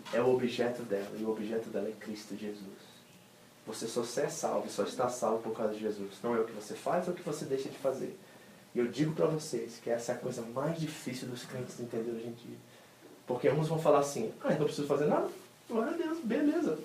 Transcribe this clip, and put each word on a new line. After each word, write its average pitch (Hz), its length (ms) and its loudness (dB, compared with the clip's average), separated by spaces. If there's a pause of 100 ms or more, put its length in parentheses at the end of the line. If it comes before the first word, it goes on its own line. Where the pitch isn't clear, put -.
(120)
é 117 80 4
o 127 140 8
objeto 120 480 2
dela, 101 340 -2
e 107 80 -4
o 110 60 0
objeto 110 400 -2
dela 104 200 -2
é - 140 -10
Cristo 104 320 -8
Jesus. 104 540 -10 (800)
Você 110 180 -6
só 117 180 0
se - 160 -2
é 160 100 2
salvo, 107 380 0
só - 140 -4
está - 280 0
salvo 113 340 2
por 110 120 -2
causa 107 200 0
de 107 40 -6
Jesus. 101 340 -2 (100)
Não 120 120 2
é 113 40 4
o 110 60 4
que - 80 -10
você 104 200 -8
faz 175 340 0
ou 180 60 -2
o - 20 -2
que - 60 -12
você 151 240 -4
deixa 135 240 -2
de - 80 -12
fazer. 127 400 -2 (560)
E 120 60 2
eu 120 80 6
digo 156 260 2
pra 165 120 4
vocês 151 580 -2
que 117 60 -4
essa 117 220 0
é 120 40 2
a - 20 -8
coisa 120 260 -4 (100)
mais 156 260 0
difícil 131 480 -4
dos 127 160 -8
crentes 127 360 -8
entenderem 117 400 -2
hoje 120 80 -8
em 117 60 -8
dia. 120 240 -12 (680)
Porque 127 240 4
uns 156 180 4
vão 160 120 2
falar 147 200 8
assim, 113 320 0 (120)
"Ah, 294 40 0
então 156 120 4
não 147 60 4
preciso 139 220 0
fazer 147 180 4
nada? 330 220 4 (400)
Glória 240 260 2
a 339 40 -2
Deus, 330 260 -2
beleza, 294 600 2